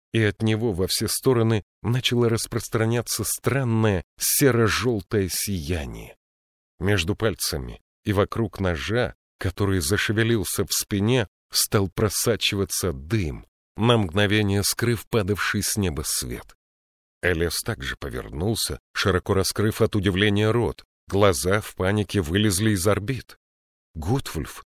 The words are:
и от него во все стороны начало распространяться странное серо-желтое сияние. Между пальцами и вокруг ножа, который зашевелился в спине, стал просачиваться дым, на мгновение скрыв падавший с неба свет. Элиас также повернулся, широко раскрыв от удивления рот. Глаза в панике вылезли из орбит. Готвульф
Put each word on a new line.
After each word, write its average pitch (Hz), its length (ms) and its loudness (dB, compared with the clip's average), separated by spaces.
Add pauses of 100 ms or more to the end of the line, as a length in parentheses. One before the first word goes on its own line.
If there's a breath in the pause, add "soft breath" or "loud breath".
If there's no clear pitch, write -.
(140)
и 113 80 2
от 104 200 0
него 110 320 2
во 87 140 0
все - 200 -2
стороны 113 560 2 (180)
начало 120 480 2
распространяться 113 920 -2
странное 110 800 2 (160)
серо-желтое 113 1120 2
сияние. 71 840 -6 (640)
Между 92 360 2
пальцами 76 640 -4 (240)
и 107 80 0
вокруг 101 460 0
ножа, 92 560 -2 (240)
который 98 400 0
зашевелился 104 840 0
в - 60 -6
спине, 107 560 0 (240)
стал 98 380 0
просачиваться 98 1040 0
дым, 71 520 -4 (300)
на 117 220 4
мгновение 101 640 2
скрыв - 440 -2
падавший 104 560 -2
с - 140 -4
неба 82 280 -2
свет. - 500 -8 (680)
Элиас 85 400 0
также - 340 -8
повернулся, 104 840 -4 (140)
широко 92 400 0
раскрыв 104 480 0
от 110 140 2
удивления 104 560 2
рот. 113 320 -2 (240)
Глаза 98 540 2
в - 140 -12
панике 101 460 0
вылезли 101 500 2
из 95 160 0
орбит. 104 500 -2 (580)
Готвульф 82 720 -4